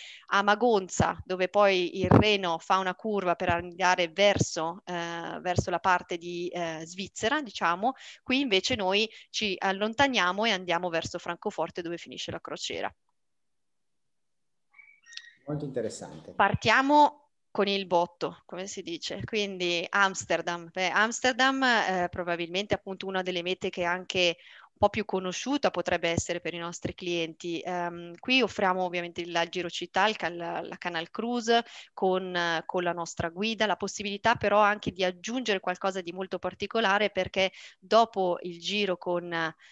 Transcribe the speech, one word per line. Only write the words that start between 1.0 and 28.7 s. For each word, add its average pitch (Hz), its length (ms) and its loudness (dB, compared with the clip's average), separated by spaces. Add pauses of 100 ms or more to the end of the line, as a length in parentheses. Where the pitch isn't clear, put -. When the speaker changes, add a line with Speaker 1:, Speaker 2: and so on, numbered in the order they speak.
Speaker 1:
dove 185 220 -2
poi 190 520 4
il 185 80 0
Reno 196 500 6
fa 190 200 2
una 185 160 0
curva 190 400 0
per 180 160 -2
andare 175 580 2
verso, 175 800 2
eh, 170 560 -6
verso 175 260 0
la 170 100 0
parte 180 380 2
di, 175 320 -6
eh, 165 360 -6
Svizzera, 214 580 -4
diciamo, 196 500 0 (300)
qui 262 180 2
invece 226 360 2
noi 202 300 2 (220)
ci 202 300 -2
allontaniamo 208 880 2
e 233 60 2
andiamo 180 360 -2
verso 165 300 -4
Francoforte, 170 640 -6
dove 170 160 -6
finisce - 320 -12
la 165 100 -8
crociera. 101 500 -6 (2500)
Speaker 2:
Molto 151 220 -6
interessante. 101 640 -8
Speaker 1:
Partiamo 262 960 4 (220)
con 196 160 0
il 196 200 -2
botto, 175 600 -2
come 180 200 -10
si 196 160 -10
dice. 170 420 -8
Quindi 180 640 -2
Amsterdam. 175 840 0
Beh, 185 180 0
Amsterdam, 254 720 2
eh, 185 480 2
probabilmente 175 640 -4
appunto 190 320 -6
una 190 160 -2
delle 180 200 -4
mete 185 260 -4
che 180 160 -4
anche 180 540 0
un - 480 -4
po' 202 40 4
più 214 140 -2
conosciuta 190 680 -2
potrebbe 170 360 0
essere 170 320 -4
per 165 140 -8
i 175 40 -10
nostri 175 360 -8
clienti. 170 640 -4
Ehm, 175 640 -8
qui 254 220 2
offriamo 185 420 0